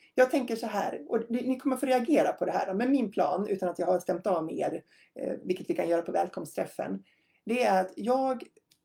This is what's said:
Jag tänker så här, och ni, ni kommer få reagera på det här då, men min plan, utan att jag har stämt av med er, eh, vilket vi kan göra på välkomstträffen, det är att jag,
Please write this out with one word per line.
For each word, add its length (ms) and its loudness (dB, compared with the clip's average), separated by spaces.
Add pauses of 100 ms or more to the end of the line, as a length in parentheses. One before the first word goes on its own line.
(140)
Jag 160 6
tänker 260 0
så 100 -6
här, 420 -4
och 200 0
ni, 200 -2
ni 100 0
kommer 180 -2
få 100 -2
reagera 460 4
på 120 -2
det 80 -2
här 140 0
då, 80 -4
men 160 0
min 200 2
plan, 380 0
utan 200 0
att 100 -4
jag 80 0
har 120 4
stämt 280 -4
av 180 2
med 140 -6
er, 240 -2 (320)
eh, 280 -4
vilket 280 -4
vi 40 0
kan 140 0
göra 140 2
på 100 -6
välkomstträffen, 920 -4 (400)
det 180 0
är 180 4
att 160 -4
jag, 480 0 (400)